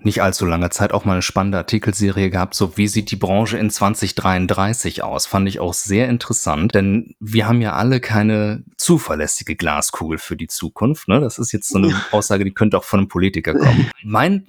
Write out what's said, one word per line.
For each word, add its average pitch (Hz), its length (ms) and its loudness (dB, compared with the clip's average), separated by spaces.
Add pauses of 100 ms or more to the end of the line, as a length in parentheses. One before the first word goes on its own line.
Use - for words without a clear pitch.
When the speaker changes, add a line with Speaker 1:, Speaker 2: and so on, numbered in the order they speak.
Speaker 1:
nicht 104 180 0
allzu 95 240 0
langer 85 260 0
Zeit - 220 0
auch - 140 0
mal 98 80 2
eine 92 80 0
spannende 98 340 0
Artikelserie 98 720 0
gehabt, 92 260 -2
so: 95 220 -2
„Wie 104 100 2
sieht 104 240 -2
die 104 60 -4
Branche 101 400 0
in 107 140 0
zwanzig 101 440 -2
dreiunddreißig 95 880 0
aus?“ - 220 -4
Fand 98 240 0
ich 95 100 -4
auch 87 140 -2
sehr 110 380 0
interessant, 101 640 -2
denn 98 440 2
wir 107 300 0
haben 120 140 4
ja 107 100 -2
alle 120 260 2
keine 107 640 0 (140)
zuverlässige 78 800 0
Glaskugel 78 600 -2
für - 180 -8
die 78 120 -8
Zukunft, - 600 -4
ne? 117 100 4
Das 135 200 -2
ist 117 140 -4
jetzt - 180 -4
so - 80 0
eine 98 160 4
Speaker 2:
<laughs> - 180 -6
Speaker 1:
Aussage, 104 320 2
die 98 80 -2
könnte 104 240 2
auch 90 80 -2
von 98 160 2
einem 98 80 0
Politiker 87 460 0
kommen. - 420 4
Speaker 2:
<laughs> - 60 -20
Speaker 1:
Mein 147 460 2